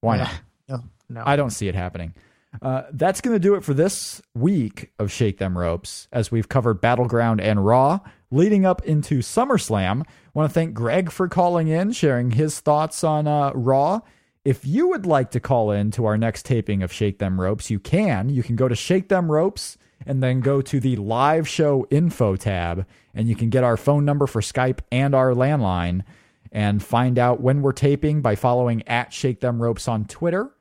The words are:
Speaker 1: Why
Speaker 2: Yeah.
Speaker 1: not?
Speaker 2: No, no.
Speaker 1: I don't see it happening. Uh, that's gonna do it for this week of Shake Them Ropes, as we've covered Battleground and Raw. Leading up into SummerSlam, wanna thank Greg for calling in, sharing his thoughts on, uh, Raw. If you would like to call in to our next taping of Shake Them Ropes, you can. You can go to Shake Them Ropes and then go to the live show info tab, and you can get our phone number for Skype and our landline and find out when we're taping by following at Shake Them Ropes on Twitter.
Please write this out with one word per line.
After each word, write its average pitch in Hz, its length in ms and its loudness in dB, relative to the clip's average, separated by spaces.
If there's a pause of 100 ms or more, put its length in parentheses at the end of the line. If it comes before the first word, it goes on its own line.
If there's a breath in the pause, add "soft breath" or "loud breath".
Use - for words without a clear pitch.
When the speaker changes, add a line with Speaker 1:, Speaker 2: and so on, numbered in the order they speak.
Speaker 1:
Why 113 160 2
Speaker 2:
Yeah. 82 60 0
Speaker 1:
not? - 180 -8 (280)
Speaker 2:
No, 127 140 -8 (260)
no. 117 160 -12
Speaker 1:
I 139 100 2
don't 139 140 0
see 104 180 -4
it 90 60 -2
happening. 87 400 -6 (480 loud breath)
Uh, 131 300 -4
that's 165 300 0
gonna 226 180 0
do 196 160 4
it 180 80 -6
for 147 100 -2
this - 480 -2 (140)
week 135 640 -2
of 104 120 -2
Shake 104 280 0
Them 92 180 -2
Ropes, 87 540 -4
as 117 200 -2
we've 113 180 -2
covered 117 320 2
Battleground 117 600 2
and 104 240 2
Raw. 131 340 4 (300 loud breath)
Leading 190 340 4
up 185 220 2
into 151 340 0
SummerSlam, 123 840 0 (280 soft breath)
wanna 151 160 0
thank 165 260 -2
Greg 139 360 0
for 185 160 -2
calling 175 420 2
in, 180 220 0
sharing 123 400 0
his 151 280 0
thoughts 151 440 0
on, 151 240 0
uh, 147 280 0
Raw. 139 460 2 (440 soft breath)
If 131 200 0
you 262 240 2
would 220 180 -2
like 139 240 2
to 120 80 -2
call 113 320 0
in 101 200 0
to 117 140 -2
our 107 140 2
next 113 260 -2
taping 104 380 -2
of 90 100 -6
Shake 101 240 -2
Them 92 240 -2
Ropes, 101 300 -4
you 104 80 -2
can. 143 500 0
You 131 140 -2
can 120 120 -4
go 131 120 2
to 120 80 0
Shake 185 340 -2
Them 180 220 0
Ropes 175 460 -2 (260 loud breath)
and 135 200 -2
then 127 160 0
go 135 240 0
to 139 160 -2
the 127 160 0
live 127 520 0
show 143 440 0
info 139 440 2
tab, 90 520 -2 (260 soft breath)
and 110 140 -2
you 117 80 0
can 113 160 0
get 127 120 2
our 117 140 2
phone 143 260 2
number 143 220 2
for 113 160 -2
Skype 127 380 -2 (120)
and 139 220 2
our 131 160 4
landline 98 720 0 (500 soft breath)
and 104 320 0
find 123 360 0
out 123 200 2
when 135 220 2
we're 139 100 2
taping 143 500 2
by 117 140 2
following 123 520 0
at 120 260 -2
Shake - 280 -2
Them 120 200 -2
Ropes 117 260 -2
on 110 180 -2
Twitter. 185 560 -4